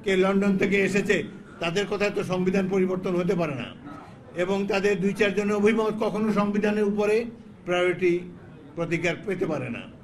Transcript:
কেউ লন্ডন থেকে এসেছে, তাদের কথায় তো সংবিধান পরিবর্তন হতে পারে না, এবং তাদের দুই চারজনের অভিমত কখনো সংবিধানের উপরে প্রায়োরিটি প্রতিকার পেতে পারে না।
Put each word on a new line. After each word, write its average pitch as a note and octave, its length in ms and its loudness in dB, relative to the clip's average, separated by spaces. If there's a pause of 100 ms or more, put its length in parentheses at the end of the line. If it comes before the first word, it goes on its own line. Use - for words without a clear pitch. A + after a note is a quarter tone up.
কেউ F#3+ 120 2
লন্ডন G3 420 4
থেকে F#3+ 240 2
এসেছে, F#3+ 420 2 (360)
তাদের E3+ 300 0
কথায় G3+ 200 0
তো G3 140 -2
সংবিধান F#3 440 0
পরিবর্তন F#3 480 0
হতে F3+ 180 0
পারে D#3+ 200 0
না, G2+ 200 -8 (640)
এবং G3 300 0
তাদের G3+ 340 0
দুই G3 120 2
চারজনের G#3 420 0
অভিমত G#3+ 460 2
কখনো G#3+ 320 0
সংবিধানের G#3 520 2
উপরে G#3 400 2 (400)
প্রায়োরিটি F3+ 560 2 (540)
প্রতিকার E3+ 400 -2 (120)
পেতে F3+ 200 -2
পারে C3 240 -4
না। G2+ 120 -8 (220)